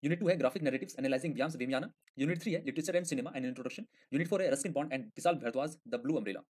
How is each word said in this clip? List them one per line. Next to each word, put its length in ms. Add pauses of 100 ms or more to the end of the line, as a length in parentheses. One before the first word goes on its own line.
यूनिट 160
टू 80
है, 100
graphic 240
narratives 340
analyzing 400
Vyams 200
Vimyana। 340 (280)
यूनिट 240
थ्री 100
है, 120
literature 320
and 120
cinema 220
and 120
introduction। 420 (280)
यूनिट 160
फ़ोर 140
है, 80
रस्किन 220
बॉन्ड 200
and 100
विशाल 320
भारद्वाज, 440 (100)
The 100
Blue 160
Umbrella। 360